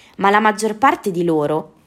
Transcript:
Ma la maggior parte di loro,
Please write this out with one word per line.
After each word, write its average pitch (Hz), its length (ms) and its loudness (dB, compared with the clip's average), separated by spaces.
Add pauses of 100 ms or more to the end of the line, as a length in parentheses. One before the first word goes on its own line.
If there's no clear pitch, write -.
(160)
Ma 196 140 2
la 208 100 4
maggior 214 340 0
parte - 380 0
di 170 100 -4
loro, 156 520 -2 (120)